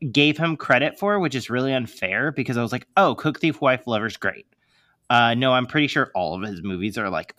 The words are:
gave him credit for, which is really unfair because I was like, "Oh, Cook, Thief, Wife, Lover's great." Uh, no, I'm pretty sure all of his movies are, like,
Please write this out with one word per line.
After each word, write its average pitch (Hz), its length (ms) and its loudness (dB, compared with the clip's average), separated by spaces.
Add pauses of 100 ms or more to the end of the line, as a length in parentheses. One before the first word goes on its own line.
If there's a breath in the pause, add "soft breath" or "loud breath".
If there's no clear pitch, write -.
(120)
gave 147 240 4
him 160 200 -2
credit 143 420 2
for, 202 200 0
which 156 160 -2
is 123 140 -6
really 127 240 -2
unfair 117 600 -4
because 131 260 -4
I 120 40 0
was 113 100 -4
like, 123 140 -6 (100)
"Oh, 175 180 4
Cook, - 260 -4
Thief, 156 220 0
Wife, 127 240 2
Lover's 110 320 -2
great." - 280 -6 (640)
Uh, 120 260 4
no, 131 180 2
I'm 127 140 2
pretty 147 200 0
sure 135 300 -2
all 87 180 -2
of 95 140 -8
his 92 140 -10
movies 98 360 -6
are, 104 120 -2
like, 82 280 -6